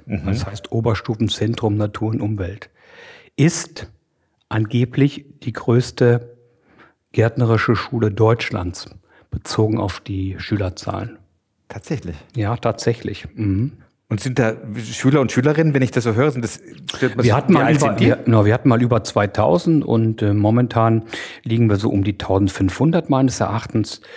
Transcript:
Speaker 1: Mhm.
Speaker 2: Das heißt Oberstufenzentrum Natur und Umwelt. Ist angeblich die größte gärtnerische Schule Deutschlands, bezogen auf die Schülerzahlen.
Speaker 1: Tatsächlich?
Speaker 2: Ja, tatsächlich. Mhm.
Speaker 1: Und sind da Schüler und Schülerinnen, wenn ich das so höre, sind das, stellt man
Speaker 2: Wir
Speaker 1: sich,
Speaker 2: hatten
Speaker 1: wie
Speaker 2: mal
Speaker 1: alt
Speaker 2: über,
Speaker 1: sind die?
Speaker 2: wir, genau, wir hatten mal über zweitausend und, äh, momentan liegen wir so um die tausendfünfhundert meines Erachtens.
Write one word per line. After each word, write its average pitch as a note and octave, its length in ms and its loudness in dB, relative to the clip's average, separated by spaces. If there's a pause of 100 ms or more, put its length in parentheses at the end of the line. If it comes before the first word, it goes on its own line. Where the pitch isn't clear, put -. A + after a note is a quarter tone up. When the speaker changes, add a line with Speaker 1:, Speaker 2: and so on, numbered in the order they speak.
Speaker 1:
Mhm. G2 200 -6
Speaker 2:
Das G2 200 -2
heißt - 260 -14
Oberstufenzentrum A2 1040 -2
Natur G#2+ 320 -4
und A2 120 -4
Umwelt. G#2 480 -6 (680)
Ist - 540 0 (600)
angeblich A#2+ 760 0 (180)
die A2 100 -8
größte A#2+ 840 2 (800)
gärtnerische A2+ 640 2
Schule A2 360 -2
Deutschlands, G#2+ 800 -2 (420)
bezogen - 480 -2
auf G2+ 220 -4
die F#2+ 360 -6
Schülerzahlen. G2 800 -6 (520)
Speaker 1:
Tatsächlich? F2 460 -10 (200)
Speaker 2:
Ja, A2+ 220 -2
tatsächlich. - 680 -4 (100)
Mhm. G#2 380 -2 (360)
Speaker 1:
Und G#2 100 -2
sind B2+ 180 -6
da A2+ 160 2 (220)
Schüler B2+ 460 0
und A2+ 100 0
Schülerinnen, D3 420 2
wenn C3+ 80 2
ich B2+ 100 0
das A#2+ 120 0
so A#2 100 0
höre, C3+ 180 2
sind B2+ 120 -6
das, - 160 -6 (340)
stellt B2+ 220 -2
man B2 100 -2
Speaker 2:
Wir A#2+ 60 6
Speaker 1:
sich, - 20 4
Speaker 2:
hatten D#3 200 4
Speaker 1:
wie - 40 6
Speaker 2:
mal C3+ 80 4
Speaker 1:
alt D3+ 120 4
Speaker 2:
über, C#3+ 100 4
Speaker 1:
sind A#2 120 0
die? A#2 60 6
Speaker 2:
wir, A2 120 6
genau, A2 280 4
wir G#2 80 6
hatten C3 160 2
mal A#2 120 4
über A#2 220 2
zweitausend C#3 800 2
und, A2+ 380 0
äh, G#2 120 2
momentan A2+ 680 2 (400)
liegen A2+ 260 2
wir G2+ 60 4
so G2 140 0
um G2 140 0
die G2 140 -2
tausendfünfhundert G2 920 0
meines C3 300 2
Erachtens. G#2+ 640 -4 (160)